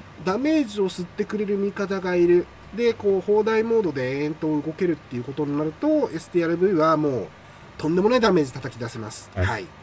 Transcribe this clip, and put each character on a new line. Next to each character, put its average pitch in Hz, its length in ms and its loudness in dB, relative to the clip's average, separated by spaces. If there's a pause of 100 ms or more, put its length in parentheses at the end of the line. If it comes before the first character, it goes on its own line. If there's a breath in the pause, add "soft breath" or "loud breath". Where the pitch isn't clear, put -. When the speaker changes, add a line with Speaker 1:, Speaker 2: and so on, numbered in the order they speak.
(240)
Speaker 1:
ダ 190 140 0
メ 311 200 2
ー 285 80 2
ジ 208 140 -4
を 190 80 2
吸 180 160 -8
っ - 20 -12
て - 180 -6
く 214 140 -6
れ 214 60 -2
る 202 120 -2
味 196 140 0
方 196 300 -4
が 180 160 0
い 175 100 6
る。 175 220 4 (260)
で、 233 180 2
こ 202 260 0
う、 - 20 -2
砲 208 240 2
台 220 180 2
モ 226 160 2
ー 220 60 4
ド 160 80 -2
で 135 320 -2
延 151 160 -4
々 156 220 0
と 151 60 -8
動 160 40 -4
け 175 160 -2
る 165 60 2
っ - 20 -4
て - 180 -12
い 120 60 -4
う 120 40 -6
こ 135 100 -10
と 151 120 -2
に 143 100 -2
な 151 60 0
る 156 80 -2
と、 294 420 0
エ 165 60 -4
ス - 120 -14
テ 175 100 0
ィ - 20 4
ー 165 40 0
ア - 20 0
ー - 20 0
ル 170 60 0
ブ 185 140 2
イ - 20 0
は 160 240 4
も 151 140 2
う、 110 160 -2 (520)
と 151 100 -2
ん 165 60 0
で 180 80 2
も 208 60 4
な 247 80 4
い 247 40 4
ダ 220 120 4
メ 165 100 4
ー - 20 0
ジ 127 80 -6
叩 127 240 -10
き 117 40 -12
出 120 80 -6
せ 117 100 -12
ま 107 140 -10
す。 - 240 -14
Speaker 2:
は 95 80 0
い。 - 20 2
Speaker 1:
は 107 140 -2
い。 92 60 -10 (160)